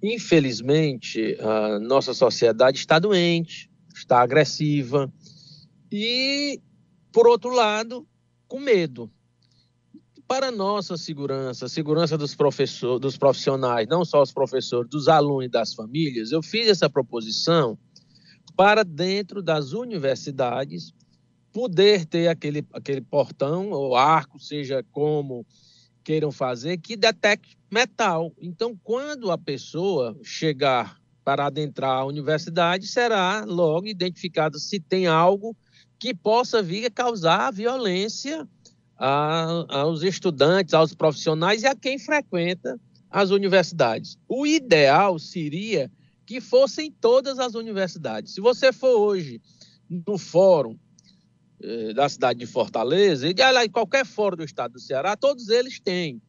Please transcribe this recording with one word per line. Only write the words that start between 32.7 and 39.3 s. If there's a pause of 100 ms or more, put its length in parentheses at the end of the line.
será
logo
identificado
se
tem
algo (440)
que
possa
vir
a
causar
violência (500)
a,